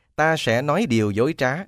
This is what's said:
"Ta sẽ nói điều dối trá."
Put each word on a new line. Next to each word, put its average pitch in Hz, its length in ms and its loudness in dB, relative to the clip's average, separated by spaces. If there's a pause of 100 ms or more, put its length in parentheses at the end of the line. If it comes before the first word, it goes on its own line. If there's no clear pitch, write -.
(160)
"Ta 156 220 2
sẽ 120 240 0
nói 151 240 0
điều 110 240 2
dối 120 280 0
trá." 131 180 -2 (120)